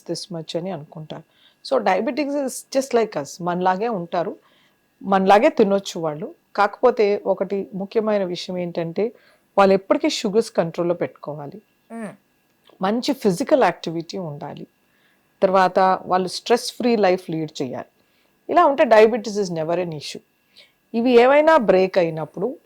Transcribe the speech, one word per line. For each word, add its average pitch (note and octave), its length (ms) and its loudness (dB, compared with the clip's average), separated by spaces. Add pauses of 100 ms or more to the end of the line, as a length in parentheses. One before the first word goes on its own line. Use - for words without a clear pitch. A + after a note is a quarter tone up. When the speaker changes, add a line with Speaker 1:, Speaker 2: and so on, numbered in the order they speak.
(120)
Speaker 1:
this E3 260 -10
much D#3+ 200 -8
అని F#3 140 -6
అనుకుంటారు. D#3 520 -14 (440)
So, C4 120 0
diabetics A#3 540 -2
is C#4+ 140 -4
just - 480 -4
like A3 260 -2
us, C#3+ 60 -10 (140)
మనలాగే F#3 460 -2
ఉంటారు, F3+ 480 -6 (680)
మనలాగే G3 460 4
తినొచ్చు G3 520 0
వాళ్ళు. D#3+ 340 -8 (200)
కాకపోతే G#3 720 2
ఒకటి G3 500 -4
ముఖ్యమైన G#3 480 -2
విషయం F3+ 340 -8
ఏంటంటే F3 540 -4 (460)
వాళ్ళు G3 160 6
ఎప్పటికీ D4 360 0
షుగర్స్ A3 420 -2
కంట్రోల్లో E3+ 440 -2
పెట్టుకోవాలి, D#3 640 -10 (300)
Speaker 2:
మ్మ్. A3+ 180 -12 (720)
Speaker 1:
మంచి A3+ 320 -2
ఫిజికల్ A3 500 0
యాక్టివిటీ E3+ 540 -4
ఉండాలి, D3 500 -12 (720)
తర్వాత F#3 640 2
వాళ్ళు F#3 220 0
స్ట్రెస్ - 440 -2
ఫ్రీ A#3 240 0
లైఫ్ F#3 340 2
లీడ్ D#3+ 320 -6
చేయాలి. B2 300 -10 (580)
ఇలా E4 160 4
ఉంటే C#4+ 180 2
diabetes A3 500 4
is G3+ 140 -4
never E3 280 -4
an F3+ 120 -4
issue. D#3 340 -12 (720)
ఇవి A#3 180 0
ఏవైనా C#4+ 460 6
బ్రేక్ F#3+ 400 2
అయినప్పుడు E3+ 580 -2 (100)